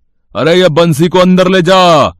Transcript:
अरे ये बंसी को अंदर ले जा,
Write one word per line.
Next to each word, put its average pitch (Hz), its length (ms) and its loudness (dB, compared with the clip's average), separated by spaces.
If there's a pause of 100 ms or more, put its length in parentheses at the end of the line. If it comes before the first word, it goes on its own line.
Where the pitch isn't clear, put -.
(340)
अरे 135 200 -2
ये 180 140 0
बंसी 165 400 0
को 180 100 -2
अंदर 185 300 0
ले 190 140 0
जा, 170 580 0